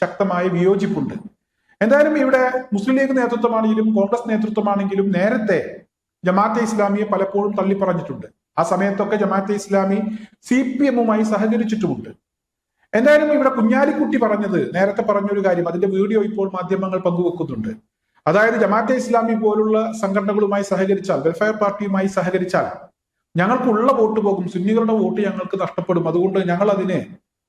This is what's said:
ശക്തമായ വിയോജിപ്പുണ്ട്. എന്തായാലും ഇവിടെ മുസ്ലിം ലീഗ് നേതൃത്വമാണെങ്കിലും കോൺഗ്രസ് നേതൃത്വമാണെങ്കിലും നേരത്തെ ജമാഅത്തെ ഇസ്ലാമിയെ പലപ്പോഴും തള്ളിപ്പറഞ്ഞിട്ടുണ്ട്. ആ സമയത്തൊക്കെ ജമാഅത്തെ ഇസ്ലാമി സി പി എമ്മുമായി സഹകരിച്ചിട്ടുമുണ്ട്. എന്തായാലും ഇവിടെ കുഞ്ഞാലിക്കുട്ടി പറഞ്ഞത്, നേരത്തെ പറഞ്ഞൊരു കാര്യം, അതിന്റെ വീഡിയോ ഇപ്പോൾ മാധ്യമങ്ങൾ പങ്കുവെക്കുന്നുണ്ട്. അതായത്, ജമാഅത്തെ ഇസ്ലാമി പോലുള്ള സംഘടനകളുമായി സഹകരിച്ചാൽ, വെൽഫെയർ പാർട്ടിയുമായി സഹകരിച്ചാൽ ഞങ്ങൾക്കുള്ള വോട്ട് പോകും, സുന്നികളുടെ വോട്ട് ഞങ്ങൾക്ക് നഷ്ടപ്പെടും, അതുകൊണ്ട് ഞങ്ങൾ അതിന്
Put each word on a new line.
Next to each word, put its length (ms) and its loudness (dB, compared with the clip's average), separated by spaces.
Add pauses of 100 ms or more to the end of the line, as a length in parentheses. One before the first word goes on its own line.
ശക്തമായ 480 0
വിയോജിപ്പുണ്ട്. 680 0 (680)
എന്തായാലും 360 4
ഇവിടെ 540 2
മുസ്ലിം 240 0
ലീഗ് 220 2
നേതൃത്വമാണെങ്കിലും 760 0
കോൺഗ്രസ് 340 0
നേതൃത്വമാണെങ്കിലും 840 0
നേരത്തെ 720 0 (420)
ജമാഅത്തെ 380 2
ഇസ്ലാമിയെ 420 0
പലപ്പോഴും 480 -2
തള്ളിപ്പറഞ്ഞിട്ടുണ്ട്. 720 -2 (320)
ആ 40 4
സമയത്തൊക്കെ 540 -2
ജമാഅത്തെ 360 0
ഇസ്ലാമി 480 0 (420)
സി 360 0
പി 80 2
എമ്മുമായി 360 2
സഹകരിച്ചിട്ടുമുണ്ട്. 840 -2 (880)
എന്തായാലും 380 4
ഇവിടെ 160 4
കുഞ്ഞാലിക്കുട്ടി 680 2
പറഞ്ഞത്, 560 0
നേരത്തെ 280 0
പറഞ്ഞൊരു 460 0
കാര്യം, 200 0
അതിന്റെ 180 -2
വീഡിയോ 360 2
ഇപ്പോൾ 320 -4
മാധ്യമങ്ങൾ 440 -2
പങ്കുവെക്കുന്നുണ്ട്. 1000 -4 (280)
അതായത്, 280 4
ജമാഅത്തെ 400 2
ഇസ്ലാമി 400 0
പോലുള്ള 580 2
സംഘടനകളുമായി 720 0
സഹകരിച്ചാൽ, 580 0
വെൽഫെയർ 360 0
പാർട്ടിയുമായി 500 0
സഹകരിച്ചാൽ 840 -2 (480)
ഞങ്ങൾക്കുള്ള 560 2
വോട്ട് 280 0
പോകും, 280 -2
സുന്നികളുടെ 440 0
വോട്ട് 280 -2
ഞങ്ങൾക്ക് 400 -4
നഷ്ടപ്പെടും, 480 -2
അതുകൊണ്ട് 400 0
ഞങ്ങൾ 220 0
അതിന് 340 -2 (440)